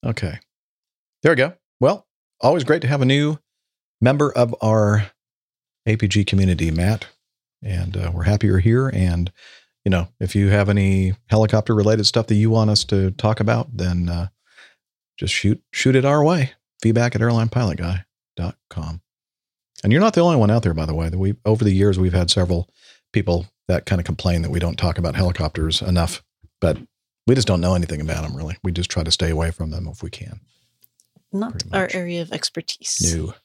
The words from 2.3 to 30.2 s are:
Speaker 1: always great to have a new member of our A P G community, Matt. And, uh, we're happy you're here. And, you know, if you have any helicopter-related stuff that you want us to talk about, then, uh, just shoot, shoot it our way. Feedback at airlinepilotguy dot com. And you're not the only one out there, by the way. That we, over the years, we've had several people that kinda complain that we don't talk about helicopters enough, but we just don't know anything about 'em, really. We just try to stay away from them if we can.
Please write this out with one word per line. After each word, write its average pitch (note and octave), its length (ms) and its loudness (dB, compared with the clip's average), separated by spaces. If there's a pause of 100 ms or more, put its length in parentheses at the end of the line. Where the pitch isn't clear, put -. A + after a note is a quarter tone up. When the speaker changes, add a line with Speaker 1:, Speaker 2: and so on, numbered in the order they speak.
Speaker 1:
always D3 200 4
great D3+ 200 0
to B2 60 -2
have C#3+ 120 0
a C3 60 2
new D3 320 0 (640)
member C#3 280 2
of A#2 300 0
our G#2+ 520 2 (760)
A A2 100 2
P A2 120 0
G G2+ 160 0
community, F#2 460 0
Matt. F2+ 360 -2 (560)
And, F2+ 340 -6
uh, F2+ 160 -4
we're E2+ 120 -4
happy G#2 240 2
you're F#2+ 100 4
here. A#2+ 340 2
And, F2 400 0 (500)
you - 80 -2
know, F2+ 180 0 (120)
if F#2+ 140 -4
you G2+ 160 2
have G2+ 180 2
any G2 460 2 (160)
helicopter-related G#2+ 760 2
stuff A2 220 0
that A2 80 2
you A2 160 4
want A2 180 4
us G#2 160 2
to F#2+ 280 0
talk A2 280 0
about, A#2 380 -2
then, F2 320 -2
uh, F2 180 -4 (880)
just - 160 -4
shoot, - 300 0 (100)
shoot C3 240 2
it C3 80 4
our D3 180 2
way. D3+ 300 2 (300)
Feedback A#2 320 2
at A2 80 0
airlinepilotguy A2+ 800 0 (320)
dot F2 200 -6 (120)
com. D#2+ 320 -10 (840)
And A2 80 2
you're D3 120 6
not A3 100 2
the F3 80 2
only E3+ 160 4
one G#2+ 140 4
out A2+ 140 2
there, E2+ 100 0
by D#2+ 100 -2
the D#2 100 -4
way. E2 140 -2
That F2 100 -4
we, G2 180 -2 (100)
over A2 180 2
the G#2 80 4
years, F#2+ 260 2
we've F#2 140 2
had F2 180 2
several F2+ 380 0 (460)
people F2+ 320 0 (220)
that F2+ 180 0
kinda F2+ 160 0
complain E2+ 400 -2
that D2+ 80 -4
we C#2 80 -2
don't E2+ 180 -4
talk - 220 -2
about E2 160 -4
helicopters D#2+ 680 -2
enough, F2 440 -2 (360)
but D#2+ 160 2 (520)
we B2+ 80 6
just A#2+ 100 0
don't F#2 140 2
know F2+ 160 0
anything E2 240 -4
about D#2 240 -6
'em, C#2 120 -10
really. D#2 280 -8
We F2+ 80 -2
just F2 180 -4
try E2 140 -4
to D#2+ 80 -4
stay E2+ 180 -2
away D#2+ 220 -2
from D#2+ 180 -6
them F2 160 -8
if - 160 -12
we A2+ 80 -12
can. G#2+ 300 -16 (920)